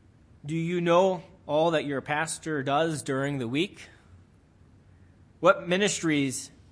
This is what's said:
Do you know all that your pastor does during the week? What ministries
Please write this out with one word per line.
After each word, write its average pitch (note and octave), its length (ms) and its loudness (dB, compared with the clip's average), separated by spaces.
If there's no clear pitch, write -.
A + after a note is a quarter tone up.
Do D#3 100 -6
you E3+ 240 -2
know F3 420 4
all D#3 260 2
that D3+ 120 0
your C#3 160 -4
pastor D3+ 640 -4
does D3 380 0
during C#3 380 -4
the A#2+ 100 -4
week? D#3 400 -4
What F3 260 4
ministries E3 800 0